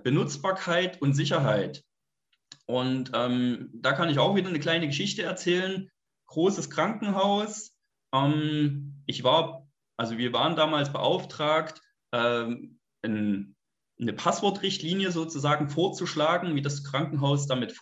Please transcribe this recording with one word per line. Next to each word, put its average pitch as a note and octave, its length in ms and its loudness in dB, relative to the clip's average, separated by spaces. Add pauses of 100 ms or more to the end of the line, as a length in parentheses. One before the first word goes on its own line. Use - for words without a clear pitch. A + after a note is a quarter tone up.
Benutzbarkeit F3+ 1000 0
und C#3 100 4
Sicherheit. C#3 720 0 (840)
Und, B2+ 480 -2
ähm, B2 600 0
da C3 180 0
kann E3+ 180 0
ich C#3 100 2
auch F3+ 160 4
wieder F#3 120 2
eine E3+ 120 -2
kleine E3 280 0
Geschichte F#3+ 360 -2
erzählen. F#3 680 -2 (380)
Großes F#3 420 0
Krankenhaus. G3+ 1080 0 (380)
Ähm, D3+ 920 0
ich - 200 -6
war, D#3 420 2 (300)
also A#2 200 -2
wir A#2+ 140 0
waren C#3 240 2
damals D3+ 380 2
beauftragt, D#3 880 -2 (320)
ähm, A#2+ 680 -2 (240)
ein, G#2 540 -2 (420)
eine A2 140 -2
Passwortrichtlinie F#3+ 1000 -2
sozusagen D3+ 580 0
vorzuschlagen, E3 840 0
wie C#3 60 0
das C#3+ 240 -6
Krankenhaus C#3+ 640 0
damit B2 340 -2